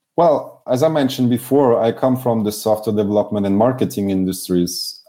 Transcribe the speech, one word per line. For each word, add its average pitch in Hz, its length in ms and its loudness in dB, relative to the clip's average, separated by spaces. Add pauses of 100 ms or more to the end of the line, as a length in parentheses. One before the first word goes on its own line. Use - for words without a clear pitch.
(160)
Well, 160 500 0
as 127 160 0
I 160 60 4
mentioned 131 420 0
before, 123 500 2
I 113 120 2
come 127 240 0
from 117 260 -2
the 104 80 -2
software 107 460 -2
development 104 500 0
and 98 100 2
marketing 107 540 0
industries, 92 1000 -2